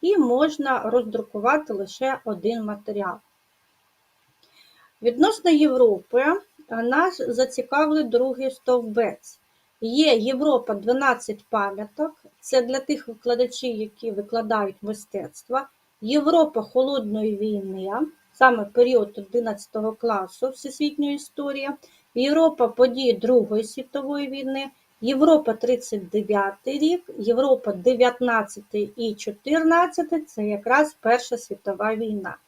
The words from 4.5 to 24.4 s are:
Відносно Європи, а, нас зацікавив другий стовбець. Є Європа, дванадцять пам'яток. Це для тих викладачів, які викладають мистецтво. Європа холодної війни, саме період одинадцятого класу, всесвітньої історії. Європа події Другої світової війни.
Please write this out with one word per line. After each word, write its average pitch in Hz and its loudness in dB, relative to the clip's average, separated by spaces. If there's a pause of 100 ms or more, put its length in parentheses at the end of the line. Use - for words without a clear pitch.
Відносно 302 4
Європи, 254 4 (460)
а, 226 -4
нас 320 0
зацікавив 269 0
другий 254 0
стовбець. 233 -2 (420)
Є 262 4
Європа, 254 0
дванадцять 233 -2
пам'яток. 208 -4 (280)
Це 262 0
для 262 -2
тих 294 -4
викладачів, 240 -2
які 214 -8
викладають 208 -4
мистецтво. 208 -8 (400)
Європа 294 2
холодної 220 -2
війни, 196 -6 (420)
саме 247 4
період 240 2
одинадцятого 220 -4
класу, 220 -4
всесвітньої 285 -4
історії. 277 -8 (460)
Європа 294 2
події 247 2
Другої 226 2
світової 277 -8
війни. 269 -6 (320)